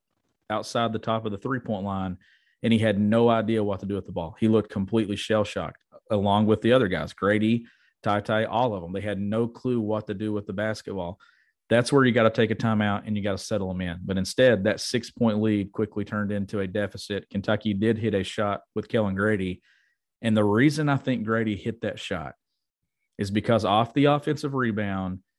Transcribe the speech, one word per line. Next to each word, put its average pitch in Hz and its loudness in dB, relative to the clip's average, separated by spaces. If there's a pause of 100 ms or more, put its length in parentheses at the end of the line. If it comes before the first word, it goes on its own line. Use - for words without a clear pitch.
(520)
outside 110 -2
the 110 -4
top 113 -2
of 104 -6
the 98 -8
three-point 113 -4
line, 95 -4 (440)
and 113 2
he 110 6
had 104 2
no 113 4
idea 110 2
what 98 -2
to 101 -8
do 98 -4
with 92 -6
the 95 -14
ball. 85 -8
He 113 4
looked 110 4
completely 104 -2
shell-shocked, 101 -2 (300)
along 101 2
with 107 4
the 113 4
other 120 4
guys, 80 -4
Grady, 110 2 (380)
Ty 104 0
Ty, 110 0
all 113 0
of 87 -8
them. 85 -10
They 95 -6
had 101 -4
no 110 -2
clue 120 -2
what 107 -2
to 107 -6
do 107 -4
with 101 -6
the 101 -8
basketball. 98 -6 (500)
That's 117 4
where 135 6
you 123 6
gotta 113 4
take 110 2
a 107 -2
timeout 107 0
and 107 -2
you 98 -4
gotta 98 -2
settle 98 -4
them 92 -4
in. 87 -4
But 95 -2
instead, 101 4
that 104 0
six-point 113 -2
lead 104 0
quickly 104 -4
turned 104 -4
into 101 -4
a 98 -4
deficit. 98 -6
Kentucky 107 0
did 110 2
hit 107 -2
a 95 0
shot 101 -4 (140)
with 107 -6
Kellen 104 0
Grady. 95 0 (580)
And 110 2
the 107 4
reason 143 4
I 139 2
think 123 -4
Grady 110 0
hit 101 -8
that 101 -6
shot 78 -8 (840)
is 98 -4
because 107 2
off 107 2
the 143 4
offensive 143 0
rebound, 101 -4 (180)